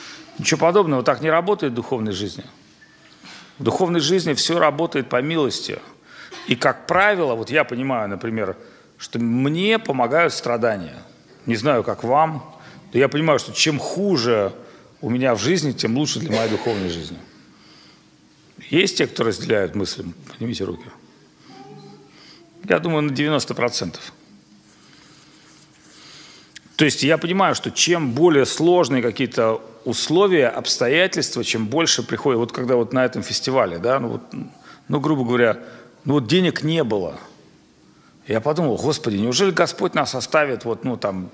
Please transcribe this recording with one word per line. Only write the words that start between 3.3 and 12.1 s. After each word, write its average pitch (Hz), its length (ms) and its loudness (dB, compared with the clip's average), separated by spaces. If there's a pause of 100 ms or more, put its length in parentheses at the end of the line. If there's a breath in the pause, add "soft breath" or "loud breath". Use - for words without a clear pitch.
В 143 60 -10
духовной 175 360 2
жизни 160 340 2
всё 165 260 0
работает 151 500 0
по 123 120 0
милости. 147 580 -2 (680 loud breath)
И, 127 80 0
как 131 320 0
правило, 175 480 2
вот 113 160 -6
я 151 140 2
понимаю, 123 420 -4
например, 101 480 -4 (420 loud breath)
что - 220 -8
мне 147 580 2
помогают 143 540 0
страдания. 113 720 -2 (420)
Не 117 120 0
знаю, 123 260 2
как 113 220 -6
вам, 147 500 0 (380 loud breath)